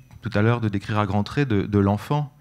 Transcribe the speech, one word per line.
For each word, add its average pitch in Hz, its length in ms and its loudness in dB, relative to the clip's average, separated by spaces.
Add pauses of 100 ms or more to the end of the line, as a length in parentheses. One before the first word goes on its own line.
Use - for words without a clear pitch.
(220)
tout 110 140 -8
à 101 60 2
l'heure 117 200 2
de 110 80 0
décrire 101 300 -2
à 104 80 2
grands 101 160 0
traits 143 260 -2
de, 101 140 2
de 104 160 2
l'enfant 104 600 0